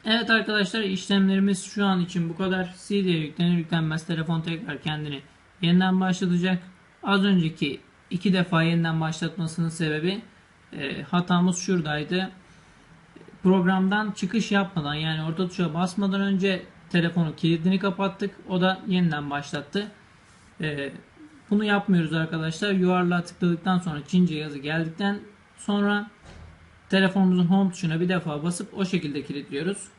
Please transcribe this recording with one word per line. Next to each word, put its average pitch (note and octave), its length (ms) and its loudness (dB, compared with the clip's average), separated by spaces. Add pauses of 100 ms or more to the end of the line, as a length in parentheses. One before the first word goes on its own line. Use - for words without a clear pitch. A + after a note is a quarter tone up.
Evet A3 260 0
arkadaşlar, G#3+ 500 2
işlemlerimiz G3 840 2
şu G3+ 200 -2
an F#3 160 2
için E3+ 280 -2
bu E3 80 -8
kadar. F#3 380 -2 (140)
C G3+ 160 0
D F#3 40 2
A F3 40 2
yüklenir E3+ 460 0
yüklenmez D#3+ 480 -2
telefon D#3+ 340 -2
tekrar D#3+ 420 -8
kendini D3+ 380 -6 (420)
yeniden F#3 380 4
başlatacak. F3+ 640 0 (400)
Az G3 220 2
önceki D#3+ 560 2 (300)
iki F#3 220 0
defa F3 300 2
yeniden E3 380 2
başlatmasının D#3+ 680 -4
sebebi, D#3+ 540 -2 (500)
e, C#3+ 300 -8
hatamız F3 560 2
şuradaydı. E3 720 -2 (1120)
Programdan F#3+ 680 4
çıkış G3 420 -2
yapmadan, E3+ 420 0
yani D#3 280 -2
orta E3 260 -2
tuşa E3+ 260 -2
basmadan F#3+ 460 0
önce G3 420 0 (280)
telefonun E3+ 420 0
kilidini E3+ 460 2
kapattık. G3 560 -4 (140)
O F#3 120 0
da F#3 260 2
yeniden D#3+ 440 0
başlattı. D3 640 -6 (680)
E, D3 320 -4 (580)
bunu G#3 140 2
yapmıyoruz G3 480 2
arkadaşlar. D#3+ 600 -2
Yuvarlığa F3+ 500 2
tıkladıktan F3 560 0
sonra D3+ 280 -6
Çince F3+ 280 4
yazı D3+ 240 -8
geldikten E3 640 -2 (360)
sonra G#3 540 0 (800)
telefonumuzun F#3 580 4
home G3 240 4
tuşuna D#3+ 300 -4
bir F3+ 80 2
defa D#3+ 340 -2
basıp F3 360 -4
o F#3+ 60 0
şekilde D3+ 380 -2
kilitliyoruz. C#3 680 -6 (100)